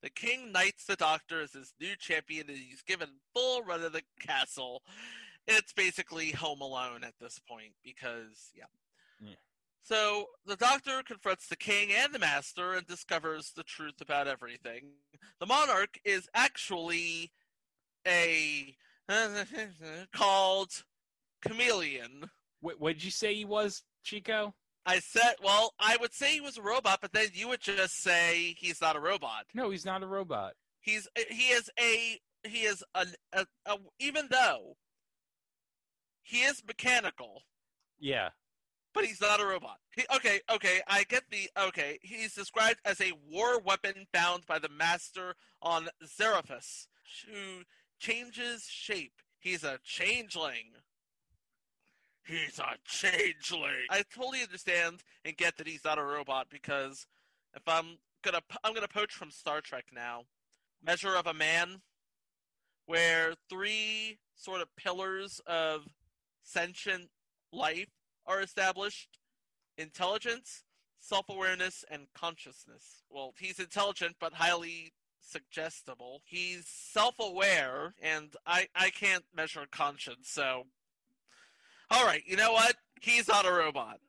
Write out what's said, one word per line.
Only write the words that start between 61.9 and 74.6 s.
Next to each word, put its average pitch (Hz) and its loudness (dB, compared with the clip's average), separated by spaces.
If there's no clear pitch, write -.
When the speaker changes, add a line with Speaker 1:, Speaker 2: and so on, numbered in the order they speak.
Speaker 1:
where 165 4
three 214 -4
sort 190 -8
of 165 -6
pillars 190 -4
of 160 0
sentient 180 -4
life 165 -2
are 196 0
established: 190 -2
intelligence, 208 -4
self-awareness, 185 -2
and 143 -12
consciousness. - -12
Well, 135 -10
he's 185 -10
intelligent, 185 -2
but 165 -6
highly 170 0